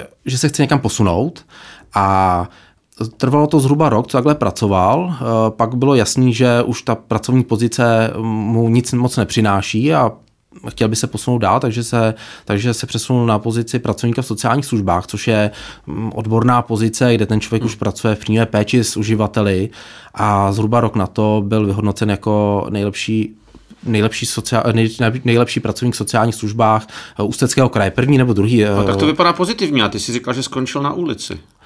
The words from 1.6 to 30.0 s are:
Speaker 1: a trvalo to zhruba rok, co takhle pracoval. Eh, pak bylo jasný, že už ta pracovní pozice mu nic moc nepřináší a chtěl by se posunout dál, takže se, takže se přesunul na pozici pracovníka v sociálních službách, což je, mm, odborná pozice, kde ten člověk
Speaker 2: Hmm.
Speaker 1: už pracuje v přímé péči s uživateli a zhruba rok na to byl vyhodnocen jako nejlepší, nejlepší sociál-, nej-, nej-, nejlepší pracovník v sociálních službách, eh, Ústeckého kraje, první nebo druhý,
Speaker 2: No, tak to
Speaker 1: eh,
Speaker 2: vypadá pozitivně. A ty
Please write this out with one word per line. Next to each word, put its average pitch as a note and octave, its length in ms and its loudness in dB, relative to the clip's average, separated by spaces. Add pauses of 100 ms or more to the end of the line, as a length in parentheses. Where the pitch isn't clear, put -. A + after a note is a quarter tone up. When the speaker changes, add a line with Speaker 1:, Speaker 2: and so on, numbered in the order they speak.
Speaker 1:
a F#2+ 540 2 (680)
trvalo D3 300 2
to D3+ 140 2
zhruba C#3+ 280 2
rok, G#2+ 180 2
co - 120 -2
takhle D3 160 2
pracoval. A2+ 880 0
Eh, A#2 40 -6 (260)
pak A2+ 240 -2
bylo C3 200 2
jasný, B2+ 400 2
že A#2+ 280 4
už A#2+ 200 -4
ta A#2 120 -2
pracovní - 500 0
pozice A2+ 680 2 (120)
mu A2+ 460 0
nic A#2+ 240 2
moc B2 240 0
nepřináší A2 800 0
a B2+ 180 2 (560)
chtěl A2 200 -2
by A2+ 80 -2
se - 100 -2
posunout - 320 -2
dál, A2 220 2
takže A#2+ 240 -2
se, A2+ 300 0 (300)
takže G#2+ 300 0
se - 120 -6
přesunul B2 400 0
na G#2+ 120 2
pozici A#2 400 -4
pracovníka A#2+ 440 -2
v - 40 -10
sociálních A#2+ 400 -2
službách, F#2 400 0
což - 220 -6
je, G#2 220 2 (360)
mm, G#2 280 -8
odborná A2+ 480 2
pozice, A2+ 520 0
kde G#2+ 120 2
ten G#2+ 140 0
člověk A2+ 220 -2
Speaker 2:
Hmm. A2+ 40 0
Speaker 1:
už G#2 80 -6
pracuje G#2+ 400 -2
v G#2 40 -4
přímé A2 280 0
péči G#2+ 380 0
s - 120 -4
uživateli G#2 720 0 (440)
a G2+ 380 2
zhruba A2 280 2
rok A2+ 160 0
na F#2+ 100 0
to G#2+ 400 0
byl G#2+ 200 0
vyhodnocen G#2 440 0
jako G2+ 600 0
nejlepší, G#2 640 -4 (500)
nejlepší A2+ 420 0
sociál-, - 360 -2 (100)
nej-, A2+ 280 0
nej-, A#2+ 240 0
nejlepší A#2+ 360 2
pracovník B2 340 -2
v - 40 -6
sociálních A2+ 360 0
službách, A2 520 0 (320)
eh, G2+ 40 -2
Ústeckého A#2+ 460 2
kraje, G2+ 220 0
první C3 280 2
nebo B2 140 4
druhý, G#2 320 4 (120)
Speaker 2:
No, G2+ 80 2
tak G2 120 0
to G2 80 0
Speaker 1:
eh, D3+ 40 4
Speaker 2:
vypadá F3 240 2
pozitivně. F3 500 -2
A G#2 60 0
ty G#2 120 -6